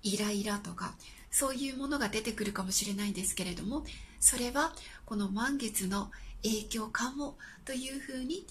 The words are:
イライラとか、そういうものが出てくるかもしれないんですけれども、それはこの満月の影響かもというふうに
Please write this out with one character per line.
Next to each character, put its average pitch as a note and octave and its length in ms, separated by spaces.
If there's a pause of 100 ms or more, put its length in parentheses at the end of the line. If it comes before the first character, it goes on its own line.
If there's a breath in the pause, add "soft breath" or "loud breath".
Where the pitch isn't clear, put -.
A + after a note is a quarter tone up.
イ G3+ 160
ラ G#3 140
イ G3+ 120
ラ G#3 140
と F3+ 160
か、 F3 220 (340 loud breath)
そ C4+ 220
う C4 40
い C4+ 140
う C4 80
も C4+ 100
の C#4+ 120
が G#3+ 100
出 A3 140
て A3+ 100
く G#3+ 100
る G3+ 80
か G3 120
も F#3 80
し G3+ 140
れ G3+ 100
な G#3 100
い G3+ 60
ん - 20
で F3+ 100
す - 120
け F3+ 100
れ F3 80
ど E3+ 100
も、 C4+ 220 (340 loud breath)
そ - 180
れ A#3+ 120
は D4 240 (320 loud breath)
こ A3 100
の G3+ 140
満 A#3+ 280
月 G#3 300
の G3+ 240 (320 loud breath)
影 G#3+ 220
響 A3+ 220
か A#3+ 240
も C#4+ 260 (260 loud breath)
と C4+ 100
い C4 220
う C#4 40
ふ C4+ 160
う B3+ 80
に E4+ 280